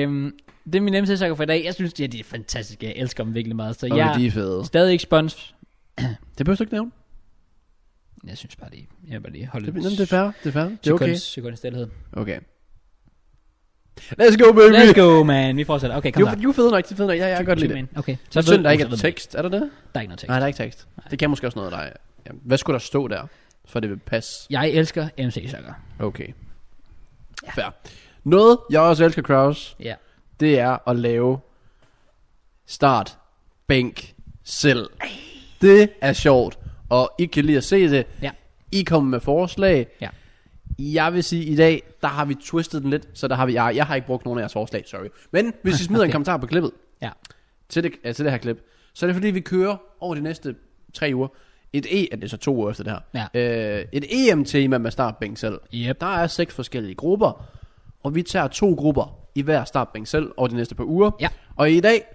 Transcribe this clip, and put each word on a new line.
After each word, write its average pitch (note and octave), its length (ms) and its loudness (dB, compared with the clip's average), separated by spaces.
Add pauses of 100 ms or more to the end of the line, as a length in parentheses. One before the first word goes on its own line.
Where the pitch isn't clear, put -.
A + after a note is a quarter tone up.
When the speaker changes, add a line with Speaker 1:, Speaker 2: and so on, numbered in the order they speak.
Speaker 1:
øhm, C#3+ 300 -4 (320)
det D#3+ 100 -2
er G3 60 0
min G3+ 220 0
M - 20 0
C-sokker F#3 300 -2
for D3+ 80 -4
i - 20 -2
dag. D#3+ 200 0
Jeg F3+ 80 -8
synes, F3+ 260 -8
ja, C#3 80 -4
de A#2+ 120 -10
er G#2 40 -12
fantastiske. A2 640 -12
Jeg A2 100 -10
elsker B2 280 -8
dem A2 120 -6
virkelig A2+ 200 -6
meget. A2+ 240 -8
Så C3 60 -8
Speaker 2:
Okay, B2 120 -6
Speaker 1:
jeg D#3 200 2
Speaker 2:
de B2 100 2
er A2 40 -2
fede. F#2+ 340 -4
Speaker 1:
stadig F#3 260 2
ikke E3+ 120 0
spons. - 520 -2 (340)
<clears throat> - 480 -10
Speaker 2:
Det C#3 80 -4
behøver G3 100 2
du A3+ 80 -2
ikke G#3+ 100 -6
nævne. A3+ 180 -6 (1400)
Speaker 1:
Jeg - 100 -18
synes - 180 -20
bare, - 140 -20
de, - 80 -20 (300)
jeg C3 60 -14
vil G#2+ 80 -12
bare - 100 -16
lige E2+ 160 -14
holde A#2 180 -10
Speaker 2:
Det, D#3 80 -8
Speaker 1:
lidt F3 120 -6
Speaker 2:
jamen, G3 120 -4
det G3 60 0
er F3 40 0
fair. F#3 160 0 (200)
Det D#3 60 -6
er - 20 -4
fair. D3 120 -2
Det G3+ 260 -8
er D#3 40 4
okay. D#3+ 120 2
Speaker 1:
sekunds, E3+ 160 -2
sekunds A#2 380 -12
stilhed. A#2+ 280 -8 (260)
Speaker 2:
Okay. G#2 260 -8 (1800)
Let's A3 160 8
go, A3+ 160 12
baby! G#3+ 220 12
Speaker 1:
Let's A3+ 180 12
go, E3 300 8
man. C3+ 340 2
Vi D3 60 -2
fortsætter. C#3 340 -4
Okay, C#3 140 -4
kom F#3 120 4
Speaker 2:
Du, A3 60 4
Speaker 1:
der. A3 60 -4
Speaker 2:
du A3+ 140 -2
er C4+ 40 2
fed A#3+ 180 4
nok, F#3 180 0
du G3 40 -14
er F#3+ 40 -12
fed G3+ 100 0
nok. F3 100 0
Ja, F3+ 60 -4
ja, F#3+ 40 -2
jeg F3+ 100 -4
kan F#3 80 -4
godt F3 140 0
lide D3+ 140 -2
det. - 40 -6
Speaker 1:
Man. B2+ 180 -10
Okay. C3+ 200 -6 (140)
Speaker 2:
Så D#3+ 120 0
Speaker 1:
Så E3 100 2
Speaker 2:
synd, G3 120 6
der D3 60 2
Speaker 1:
ved - 20 6
Speaker 2:
ikke D3+ 120 2
Speaker 1:
du, A#2 40 -4
Speaker 2:
er - 20 -10
Speaker 1:
så A2 160 -4
ved E3+ 60 0
du. - 40 -8
Speaker 2:
tekst. - 200 -16
Er D3 60 -4
der F3+ 80 -6
det? G3 120 -2
Speaker 1:
Der D4 60 -4 (260)
er - 80 -6
ikke G2+ 80 -12
noget F2 100 -16
tekst. - 80 -16
Speaker 2:
Nej, B2+ 120 -2
der C3+ 40 -2
er C#3 40 -2
ikke C#3+ 100 -8
tekst. A#2 300 -12 (100)
Speaker 1:
Nej. - 140 -20
Speaker 2:
Det C3+ 80 -8
kan D3 100 0
måske C3 180 -4
også A#2 120 -10
noget, F#2+ 120 -10
der E2+ 60 -10
er, D2 140 -10 (340)
ja. - 60 -18 (120)
Hvad B2+ 140 2
skulle - 160 -4
der B2 60 -2
stå C3 280 -4
der, G#2+ 200 -8 (380)
for - 140 -8
det A2 100 -4
vil G2 80 -10
passe? - 520 -8
Speaker 1:
Jeg C#3 200 -2
elsker D#3+ 380 -2 (200)
M - 40 -4
C-sokker. - 420 -12 (260)
Speaker 2:
Okay. G#2 280 -8 (1160)
Speaker 1:
Ja. - 60 -18
Speaker 2:
Fair. - 220 -8 (500)
Noget, G#3 340 6 (140)
jeg D#3 100 4
også E3 240 4
elsker, D#3 160 0
Kraus, C#3 580 0
Speaker 1:
Ja. A#2 160 -12 (440)
Speaker 2:
det D3+ 200 4
er B2 300 -2
at A#2+ 60 0
lave A#2+ 440 0 (1300)
start, B2+ 520 0 (500)
bænk, B2+ 460 -2 (300)
selv. B2+ 460 0 (720)
Det G3+ 280 10 (120)
er C#3 120 2
sjovt, B2+ 460 2 (300)
og B2+ 300 2
I F3 60 0
kan D3 200 0
lide D3 120 2
at B2+ 60 -2
se F#3+ 280 4
det. C3+ 140 2 (160)
Speaker 1:
Ja. C#3 100 -6 (400)
Speaker 2:
I G3 120 -2
kommer D3 260 2
med B2+ 100 -2
forslag. E3+ 680 0 (140)
Speaker 1:
Ja. - 60 -8 (720)
Speaker 2:
Jeg D#3 340 -2
vil F3 100 0
sige, E3+ 200 -4
i D3+ 120 -4
dag, D#3+ 260 4 (200)
der D3+ 60 -2
har C#3+ 180 -4
vi C#3+ 180 -4
twistet E3 380 -6
den C#3 80 -4
lidt, D3 240 -4
så - 140 -6
der B2+ 80 -4
har B2+ 100 0
vi, B2 80 0
jeg, A#2 220 0
jeg C#3+ 100 0
har D3 100 -4
ikke B2+ 120 -6
brugt B2+ 180 -4
nogen A#2+ 140 -6
af - 20 -4
jeres G#2 120 -8
forslag, G#2+ 340 -8
sorry. F#2+ 180 -14 (260)
Men A3 300 0
hvis F3+ 180 -2
I F#3 40 -4
smider G#3 180 0
Speaker 1:
<laughs> - 20 4
Okay. E3 40 4
Speaker 2:
en C3 40 -2
kommentar D#3 260 -2
på B2+ 100 -10
klippet D#3+ 240 -2 (300)
Speaker 1:
Ja. A#2 80 -10 (600)
Speaker 2:
til E3 140 -4
det, D#3 80 -6 (120)
ja, A#2 100 -8
til C#3+ 120 -6
det C#3+ 60 0
her B2 80 -2
klip, A#2 260 -8 (280)
så - 120 -6
er - 20 0
det F3+ 80 -2
fordi, F#3+ 120 -2
vi F#3+ 120 -2
kører F#3 380 -2 (220)
over F3 160 -8
de D3 60 -8
næste D3+ 340 -10 (380)
tre D3+ 220 -4
uger C3 120 -2 (460)
et C#3+ 120 -4
E-, F3 300 -2
det - 80 -12
er G#2 40 -8
så G#2+ 100 -12
to C#3 180 -2
uger G#2+ 160 -4
efter G2 120 -12
det A2 100 -8 (200)
her. A2 200 -8
Speaker 1:
Ja. A2+ 460 -4
Speaker 2:
Øh, F2+ 120 -8
et C#3+ 140 -6 (260)
E E3+ 40 4
M-tema C3+ 420 0
med A#2 140 -4
startbænk A2 460 -4
selv. G#2+ 220 -8 (140)
Speaker 1:
Yep. A#2+ 280 -6
Speaker 2:
Der F3 60 -6 (100)
er E3+ 100 -2
seks - 260 -6
forskellige A2+ 420 -10
grupper, F3+ 500 -2 (580)
og C#3+ 120 -6
vi F3 80 -2
tager E3 240 -4
to G3 260 0
grupper C#3 440 -2 (180)
i C#3 60 -4
hver D3 220 0
startbænk A2+ 440 -6
selv D#3 300 -4
over B2+ 100 0
de A#2 80 -8
næste A#2 200 -6
par A#2+ 80 -8
uger. G3 360 2
Speaker 1:
Ja. D#3 80 -2 (280)
Speaker 2:
Og D3+ 160 2
i E3+ 80 4
dag, A3 240 4 (120)